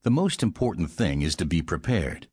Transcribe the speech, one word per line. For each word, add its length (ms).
The 80
most 320
important 480
thing 320
is 140
to 100
be 160
prepared. 720